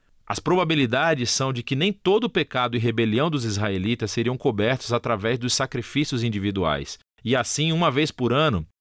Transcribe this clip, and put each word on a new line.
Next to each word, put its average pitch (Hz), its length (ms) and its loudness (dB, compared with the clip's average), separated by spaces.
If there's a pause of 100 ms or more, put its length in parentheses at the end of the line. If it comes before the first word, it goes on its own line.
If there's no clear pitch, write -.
(260)
As 104 140 -6
probabilidades 151 920 2
são 135 220 0
de 120 100 -6
que - 140 -4
nem 185 160 0
todo 208 320 2
o 220 60 -2
pecado 123 460 0
e 110 40 2
rebelião 117 500 2
dos 139 140 -2
israelitas 104 640 -2
seriam 120 280 -2
cobertos 117 520 0
através 117 480 0
dos 120 140 -2
sacrifícios 131 720 -2
individuais. 98 760 -2 (240)
E 120 140 0
assim, 151 360 0
uma 165 180 2
vez 143 200 0
por 117 220 0
ano, 127 340 2 (140)